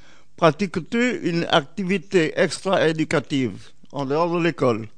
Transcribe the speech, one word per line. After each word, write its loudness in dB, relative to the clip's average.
Pratiques-tu 2
une 0
activité 2
extra-éducative 0
en -4
dehors 0
de 2
l'école, 0